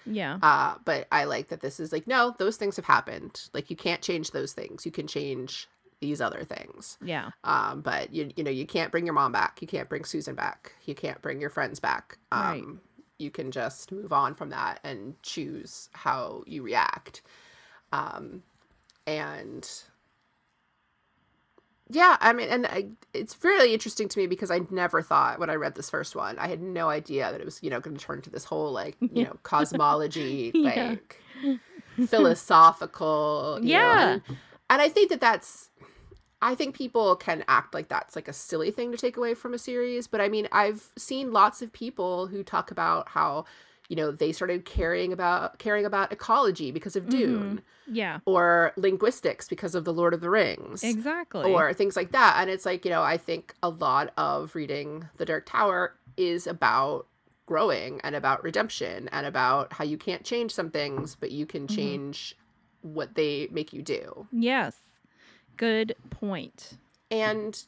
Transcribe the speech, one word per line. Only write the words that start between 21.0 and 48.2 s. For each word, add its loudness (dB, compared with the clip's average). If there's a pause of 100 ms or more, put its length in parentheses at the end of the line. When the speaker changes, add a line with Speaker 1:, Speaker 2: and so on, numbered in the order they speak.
Speaker 2:
yeah, 8
I 8
mean, -2
and 2
I, -2 (260)
it's -6
really 6
interesting -2
to -4
me 2
because -4
I 2 (100)
never 0
thought 2
when -2
I 0
read -4
this -10
first -6
one, -6
I -4
had -8
no -2
idea -2
that -6
it -10
was, -12
you -6
know, -4
gonna -10
turn -10
into -16
this -12
whole, -4
like, -6
you 0
Speaker 1:
<laughs> -10
Yeah. 2
Speaker 2:
know, -6
cosmology, 2
Speaker 1:
<laughs> 2
Yeah. 2
Speaker 2:
like, -18 (220)
Speaker 1:
<laughs> 0 (480)
Speaker 2:
philosophical, 6
you 4
know, 8
Speaker 1:
Yeah. 6
Speaker 2:
and, -2 (480)
and 6
I 8
think 6
that -2
that's, 2 (720)
I 2
think -2
people 4
can -2
act 4
like -6
that's, -4
like, -8
a -8
silly -2
thing -4
to -6
take -2
away -2
from -8
a -6
series, -4
but 0
I 2
mean, -2
I've 2
seen -4
lots 6
of -12
people -4
who -8
talk -2
about 0
how, 0 (440)
you -6
know, 0
they 0
started -4
caring 0
about, 0
caring 0
about 0
ecology 2
because -6
of -2
Speaker 1:
Mm-hmm. 2
Speaker 2:
Dune. 0 (240)
Speaker 1:
Yeah. -4